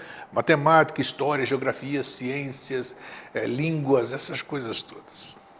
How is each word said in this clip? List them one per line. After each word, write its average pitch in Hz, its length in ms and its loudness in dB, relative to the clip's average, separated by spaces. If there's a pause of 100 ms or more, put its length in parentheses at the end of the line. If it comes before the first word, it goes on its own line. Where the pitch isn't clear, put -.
(320)
matemática, 156 680 6
história, 139 460 0
geografia, 131 580 -2
ciências, 131 880 -6 (400)
eh, 113 120 -2
línguas, 135 680 2
essas 135 300 -6
coisas 123 400 -6
todas. - 580 -16 (200)